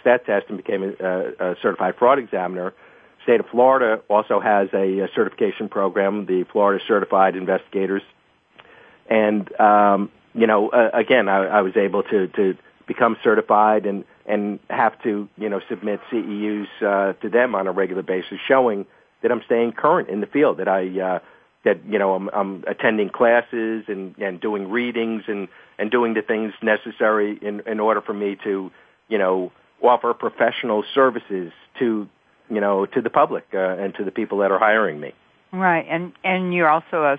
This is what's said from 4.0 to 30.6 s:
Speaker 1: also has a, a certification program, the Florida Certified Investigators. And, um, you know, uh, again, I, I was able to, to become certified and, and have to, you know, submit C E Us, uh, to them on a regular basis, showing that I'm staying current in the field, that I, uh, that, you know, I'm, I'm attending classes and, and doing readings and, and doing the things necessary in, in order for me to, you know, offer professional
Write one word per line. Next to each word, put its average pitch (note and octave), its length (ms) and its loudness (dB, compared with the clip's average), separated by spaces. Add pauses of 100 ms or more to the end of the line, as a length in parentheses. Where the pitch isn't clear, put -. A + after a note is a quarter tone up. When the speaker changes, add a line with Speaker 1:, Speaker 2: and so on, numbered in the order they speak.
Speaker 1:
also G#2 300 2
has G2+ 340 2
a, G2 280 0
a F#2 160 -2
certification G#2 520 -2
program, G2 580 -2
the F#2 260 0
Florida G2+ 340 2
Certified F#2+ 480 2
Investigators. F#2+ 680 -4 (1080)
And, G#2+ 380 2 (120)
um, G#2 520 4 (200)
you A2+ 140 2
know, G#2+ 220 4
uh, A#2 260 4
again, A2+ 340 2
I, G2 180 2
I G#2 160 4
was F#2+ 140 0
able G2 280 0
to, F#2+ 240 0
to F#2+ 280 0 (300)
become A#2 380 0
certified G#2+ 600 4
and, G2 200 -4 (220)
and G#2 340 -4 (100)
have A2 320 -2
to, G#2 340 -4
you G#2+ 120 -6
know, G2 200 -6
submit G#2 400 -6
C A#2+ 100 -4
E G#2 440 -6
Us, G2+ 60 -12 (140)
uh, G2 320 2
to - 140 -10
them A#2 280 2
on F#2+ 100 -2
a F#2 60 -4
regular F#2 300 -2
basis, F#2 440 -6
showing A#2+ 400 2 (360)
that A2+ 100 0
I'm A2+ 120 -4
staying A#2 280 0
current D3+ 360 0
in G2+ 120 -4
the G#2 80 -6
field, C#3 300 2
that F#2 100 -4
I, F#2+ 320 -2
uh, F#2 180 -2 (460)
that, F#2+ 220 0
you G#2 120 -2
know, G2 160 2
I'm, G2 180 -4
I'm F#2+ 360 -4
attending G#2+ 420 -2
classes A#2 800 0
and, F#2+ 300 -10
and F#2+ 220 -6
doing G2+ 300 -4
readings A2+ 560 -4
and, G2+ 220 -8 (280)
and G#2 140 -4
doing A#2 240 0
the G#2+ 80 -2
things G#2+ 300 -4 (100)
necessary G#2+ 800 0
in, G#2 240 -8
in A2 140 -4
order G#2+ 200 0
for G#2+ 140 -8
me G2+ 300 -4
to, F#2+ 260 -4 (380)
you A2 100 -2
know, F#2 320 0 (320)
offer A#2+ 320 2
professional A2+ 720 -2 (100)